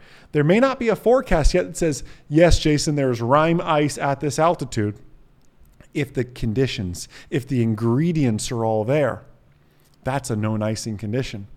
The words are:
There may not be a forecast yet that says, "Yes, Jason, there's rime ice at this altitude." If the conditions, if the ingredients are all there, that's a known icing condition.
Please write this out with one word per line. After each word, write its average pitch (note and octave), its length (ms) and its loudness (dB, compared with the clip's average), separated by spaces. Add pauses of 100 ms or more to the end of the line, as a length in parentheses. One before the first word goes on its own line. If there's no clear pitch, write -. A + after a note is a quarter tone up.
(300)
There D3 140 2
may F#3 160 4
not C4 180 2
be A#3 100 -2
a G3+ 60 4
forecast A3 600 2
yet F3+ 120 2
that F3 100 -12
says, D#3+ 280 -2 (240)
"Yes, D#3+ 320 6
Jason, D3+ 340 0
there's C3 260 0
rime D#3 400 2
ice D3+ 380 0
at C#3 220 -2
this D3 180 -4
altitude." B2 560 0 (1000)
If C#3+ 220 -6
the C3 80 -2
conditions, A2+ 840 -4 (200)
if C3 200 -4
the C3 120 -2
ingredients A#2 920 0
are A2+ 120 -4
all A2 200 0
there, A2+ 400 -2 (800)
that's C3+ 260 -6
a A2+ 60 -4
known G#2+ 260 -4
icing G#2+ 340 -6
condition. G#2+ 600 -8